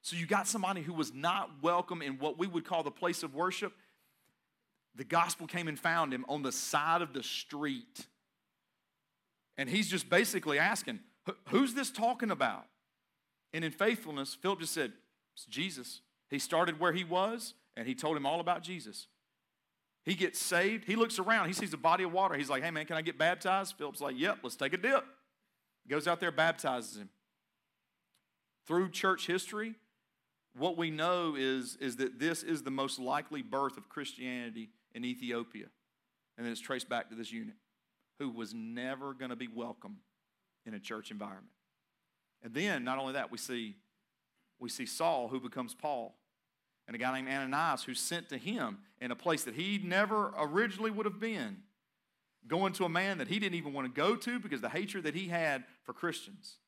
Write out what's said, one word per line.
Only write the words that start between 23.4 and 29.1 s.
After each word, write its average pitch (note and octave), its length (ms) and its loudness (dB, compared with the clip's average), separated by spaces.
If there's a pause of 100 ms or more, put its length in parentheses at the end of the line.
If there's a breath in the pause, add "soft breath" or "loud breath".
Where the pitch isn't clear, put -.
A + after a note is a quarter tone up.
Philip's C#3+ 220 -6
like, C3+ 180 -2
"Yep, F#3 240 2
let's A#2+ 140 -6
take C#3 160 0
a F3+ 60 0
dip." B3+ 260 4 (800)
Goes D3+ 220 0
out E3+ 100 4
there, F3 140 0
baptizes C3 640 2
him. G#2 140 -12 (1600)
Through F3 240 4
church F#3+ 360 2